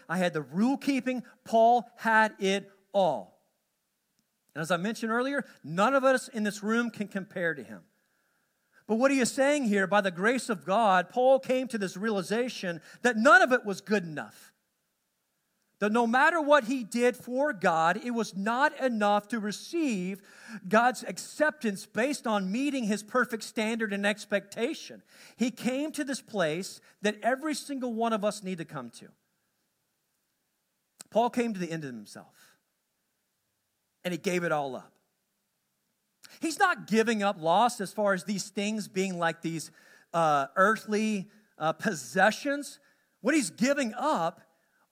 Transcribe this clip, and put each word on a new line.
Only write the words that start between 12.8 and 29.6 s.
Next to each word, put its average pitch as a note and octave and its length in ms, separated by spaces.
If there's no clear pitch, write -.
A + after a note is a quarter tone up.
that A#3+ 160
none D4 240
of D4+ 100
it B3 140
was G3 160
good G3+ 240
enough. C#3+ 480
That G#3 140
no A#3 140
matter D4 340
what C#4+ 240
he B3 200
did A#3+ 340
for C4+ 340
God, F3 460
it B3 140
was A3+ 220
not A#3+ 460
enough G#3 480
to A#3+ 100
receive G3+ 840
God's A3+ 360
acceptance A#3 800
based B3 420
on G3+ 240
meeting C4 340
his G#3 180
perfect A#3 400
standard A3+ 500
and G3+ 140
expectation. G#3 960
He A#3+ 140
came C#4 420
to D4+ 120
this C4 180
place F3 580
that G#3 200
every C4 320
single B3+ 380
one A3+ 220
of G3+ 100
us G#3 180
need F#3 140
to D#3+ 80
come C3+ 280
to. - 200